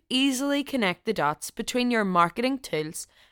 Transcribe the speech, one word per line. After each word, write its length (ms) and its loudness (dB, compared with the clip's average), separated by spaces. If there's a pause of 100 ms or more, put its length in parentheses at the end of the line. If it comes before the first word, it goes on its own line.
easily 540 2
connect 400 -2
the 80 -2
dots 400 -2
between 400 -2
your 140 2
marketing 540 2
tools 480 -6 (240)